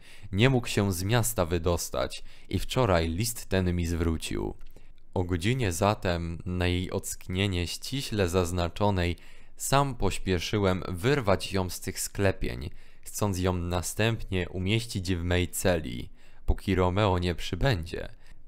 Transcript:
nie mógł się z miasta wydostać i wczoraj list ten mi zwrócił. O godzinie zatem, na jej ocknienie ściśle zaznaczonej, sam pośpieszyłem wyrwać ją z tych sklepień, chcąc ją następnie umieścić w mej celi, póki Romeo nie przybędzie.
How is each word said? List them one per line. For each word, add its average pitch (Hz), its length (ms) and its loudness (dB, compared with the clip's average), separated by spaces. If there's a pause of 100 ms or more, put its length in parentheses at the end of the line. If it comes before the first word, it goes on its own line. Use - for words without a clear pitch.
(320)
nie 107 180 6
mógł 123 180 2
się 101 260 2
z 87 100 -2
miasta 101 420 2
wydostać 82 800 0 (260)
i 92 100 0
wczoraj 92 500 2
list 113 360 -2
ten 92 300 2
mi 87 100 0
zwrócił. 80 680 -2 (600)
O 95 100 0
godzinie 95 480 0
zatem, 85 720 0
na 90 220 0
jej 90 240 0
ocknienie 92 760 -2
ściśle 107 640 -2
zaznaczonej, 87 840 2 (420)
sam 139 380 2
pośpieszyłem 92 920 2
wyrwać 101 640 2
ją 95 160 0
z - 100 -8
tych - 200 -6
sklepień, - 680 0 (320)
chcąc 98 380 -2
ją 92 140 4
następnie 90 960 0
umieścić 95 640 0
w 85 80 -4
mej 90 240 2
celi, 78 640 0 (360)
póki - 300 2
Romeo 92 440 4
nie 90 160 0
przybędzie. 85 720 -2 (380)